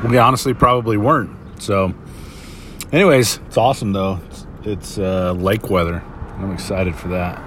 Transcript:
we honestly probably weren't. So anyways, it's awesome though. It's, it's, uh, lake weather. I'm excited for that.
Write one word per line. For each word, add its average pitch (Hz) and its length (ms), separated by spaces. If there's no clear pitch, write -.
we 123 80
honestly 127 360
probably 120 440
weren't. 123 340
So 95 320
anyways, 143 460
it's - 100
awesome 117 360
though. 95 260
It's, - 180
it's, 101 340
uh, 92 360
lake 95 360
weather. 85 340
I'm 98 160
excited 92 420
for - 140
that. 90 380